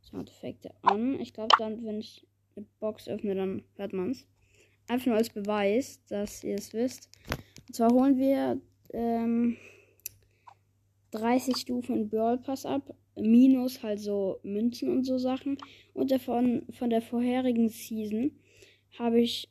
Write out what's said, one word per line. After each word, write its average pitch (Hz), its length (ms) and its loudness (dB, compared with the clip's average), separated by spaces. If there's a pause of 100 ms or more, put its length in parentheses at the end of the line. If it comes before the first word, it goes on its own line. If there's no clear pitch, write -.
Soundeffekte - 800 -14
an. 233 360 0
Ich - 140 -10
glaub, 220 240 -10
dann, 220 300 -6
wenn 214 120 -6
ich - 280 -14 (280)
eine 208 120 -14 (140)
Box 220 280 -6
öffne, 208 260 -4
dann 190 300 -4 (120)
hört 202 180 -8
man's. 190 320 -4 (600)
Einfach 247 200 -2
nur 233 100 4
als 226 140 2
Beweis, 208 800 0
dass 208 360 -6
ihr 202 120 -2
es - 180 -10
wisst. 247 340 -4 (580)
Und - 80 -16
zwar 233 160 4
holen 254 280 6
wir, 269 420 2 (320)
ähm, 233 640 0 (1500)
dreißig 240 460 0
Stufen 247 400 -4
in 214 140 -2
Brawl 226 260 0
Pass 269 300 -8
ab. 277 280 -6 (220)
Minus 254 680 6
halt 214 160 -4
so 202 440 -2
Münzen 220 480 -2
und 254 140 2
so 262 120 0
Sachen. 262 400 -2 (380)
Und 269 160 0
der 262 100 2
von, 240 500 0
von 240 200 -4
der 226 100 4
vorherigen 240 680 2
Season 220 680 -4 (600)
habe 233 240 4
ich - 280 -2